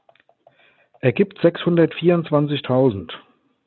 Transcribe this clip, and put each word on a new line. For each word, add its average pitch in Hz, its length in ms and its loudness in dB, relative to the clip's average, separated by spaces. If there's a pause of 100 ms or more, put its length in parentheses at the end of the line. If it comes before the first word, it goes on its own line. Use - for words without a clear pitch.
(1000)
ergibt - 400 -2
sechshundertvierundzwanzigtausend. 156 1800 0 (480)